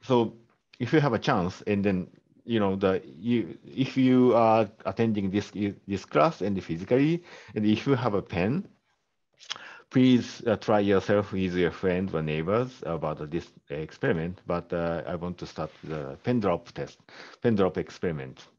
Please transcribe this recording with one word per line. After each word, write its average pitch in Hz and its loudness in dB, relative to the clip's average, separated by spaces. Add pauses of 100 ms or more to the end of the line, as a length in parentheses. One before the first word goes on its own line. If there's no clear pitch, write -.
so 120 2 (420)
if 117 -4
you 156 6
have 143 2
a 104 2
chance, 95 0
and 101 0
then, 95 0 (360)
you 113 0
know, 98 2
the, 95 2
you, 95 -4
if - -4
you 127 6
are 113 4 (160)
attending 104 -2
this, 101 -2 (360)
this 98 -4
class 156 0
and 95 -4
physically, 135 0 (320)
and 107 0
if 107 2
you 139 4
have 117 -2
a 98 0
pen, 110 -2 (1200)
please, 127 4
uh, 107 2
try 107 2
yourself 101 2
with 95 -2
your 87 2
friends 92 -2
or 80 -2
neighbors 82 -2 (160)
about 78 -6
this 82 -6 (220)
experiment. 82 -4
But, 87 -4
uh, 85 -4
I 90 -6
want 87 -8
to - -12
start 80 -10 (140)
the 76 -8
pen 123 0
drop 87 -2
test, - -10 (440)
pen 120 2
drop 95 2
experiment. 76 -8 (140)